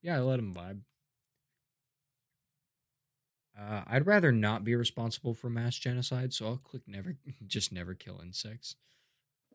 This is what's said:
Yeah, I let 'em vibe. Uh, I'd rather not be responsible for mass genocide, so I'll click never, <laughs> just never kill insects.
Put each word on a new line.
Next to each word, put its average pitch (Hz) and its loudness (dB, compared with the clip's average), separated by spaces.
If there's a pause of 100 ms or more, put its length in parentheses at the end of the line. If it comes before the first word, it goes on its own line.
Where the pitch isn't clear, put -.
Yeah, 165 0
I - 4
let 131 2
'em 107 -4
vibe. 92 -10 (2750)
Uh, 104 -4
I'd 139 4
rather 185 8
not 107 4
be 117 2
responsible 117 -2
for 120 -8
mass 117 0
genocide, 123 -2
so 110 -4
I'll 117 -2
click - -12
never, 101 -8 (140)
<laughs> 107 -16
just 101 -2
never 90 -8
kill 95 -16
insects. 95 -12 (800)